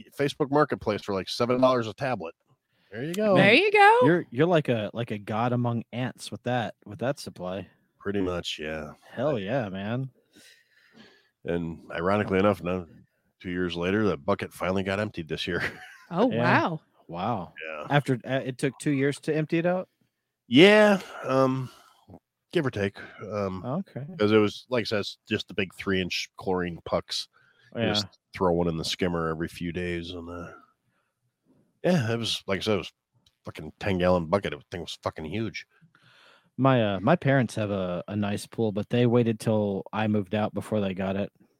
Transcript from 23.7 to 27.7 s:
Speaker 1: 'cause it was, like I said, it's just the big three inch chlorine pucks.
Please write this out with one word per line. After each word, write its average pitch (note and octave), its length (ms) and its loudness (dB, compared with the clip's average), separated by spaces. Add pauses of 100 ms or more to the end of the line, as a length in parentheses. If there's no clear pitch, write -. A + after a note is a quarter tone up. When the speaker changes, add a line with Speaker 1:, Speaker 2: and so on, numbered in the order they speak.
Speaker 1:
'cause G#2 140 4
it A2 60 8
was, G#2 320 2
like B2 100 2
I G2+ 60 -4
said, G#2+ 120 -2
it's - 200 -6 (100)
just G#2 180 -4
the G2 80 -16
big F2+ 180 -4
three F#2+ 280 -2
inch - 360 -4
chlorine F2+ 480 -4
pucks. - 440 -6 (480)